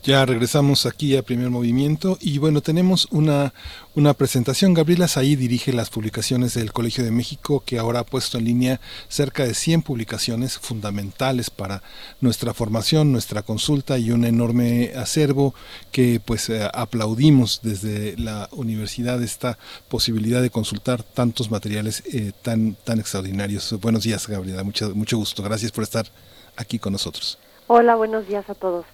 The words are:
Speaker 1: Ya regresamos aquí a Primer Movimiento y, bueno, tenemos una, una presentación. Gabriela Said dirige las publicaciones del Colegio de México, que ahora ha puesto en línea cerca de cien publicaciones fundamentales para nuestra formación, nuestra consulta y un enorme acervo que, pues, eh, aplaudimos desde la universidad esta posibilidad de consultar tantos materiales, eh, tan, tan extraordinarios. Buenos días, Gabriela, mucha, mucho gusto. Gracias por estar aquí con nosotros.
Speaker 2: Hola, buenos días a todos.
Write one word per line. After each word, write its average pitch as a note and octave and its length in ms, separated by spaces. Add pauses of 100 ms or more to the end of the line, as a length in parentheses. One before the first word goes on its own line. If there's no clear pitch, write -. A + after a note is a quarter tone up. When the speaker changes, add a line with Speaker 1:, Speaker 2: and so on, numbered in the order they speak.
Speaker 1:
Ya C3+ 200
regresamos C3 600
aquí C3+ 300
a C3 60
Primer B2 280
Movimiento C#3 680
y, D3 180
bueno, D3 220
tenemos F3+ 500
una, C#3+ 440 (420)
una D3 180
presentación. C3+ 600
Gabriela E3+ 340
Said C#3 320
dirige B2 320
las A#2 180
publicaciones A#2 680
del A2+ 180
Colegio A#2 320
de A2 60
México, B2 540
que A#2+ 140
ahora A#2 220
ha - 20
puesto - 340
en A2+ 60
línea B2 380 (260)
cerca C#3 380
de A2+ 80
cien E3 280
publicaciones A#2 800
fundamentales G#2+ 880
para - 320 (380)
nuestra A#2 340
formación, A#2+ 600
nuestra G#2 300
consulta C3+ 540
y A#2 140
un A#2 140
enorme A#2 720
acervo C#3 580 (380)
que, A#2+ 260
pues, A2+ 300
eh, A2 240
aplaudimos A#2 920
desde G#2 540
la G#2+ 340
universidad A#2+ 720
esta A#2+ 340 (300)
posibilidad A2+ 540
de B2+ 80
consultar A2+ 520
tantos A#2+ 480
materiales, G#2+ 540 (100)
eh, G#2 280
tan, A2 420
tan A2+ 160
extraordinarios. G2+ 800
Buenos A2+ 240
días, G#2+ 240
Gabriela, F#2+ 380
mucha, G#2 240
mucho G#2+ 280
gusto. G#2 260
Gracias G#2+ 280
por A2 140
estar A2 220 (500)
aquí A#2 200
con G#2 140
nosotros. - 480 (280)
Speaker 2:
Hola, A#3 280
buenos A3 320
días G3+ 220
a G3+ 40
todos. F3 400